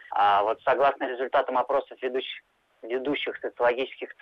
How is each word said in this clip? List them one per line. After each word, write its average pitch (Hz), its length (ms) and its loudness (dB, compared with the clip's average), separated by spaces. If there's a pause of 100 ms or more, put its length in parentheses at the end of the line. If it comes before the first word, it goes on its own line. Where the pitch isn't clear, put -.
(120)
А, 101 320 4
вот 110 200 -2
согласно 135 460 2
результатам 131 480 0
опросов 131 440 -2
ведущих, 127 420 -6 (400)
ведущих 127 560 -4
социологических 123 840 -2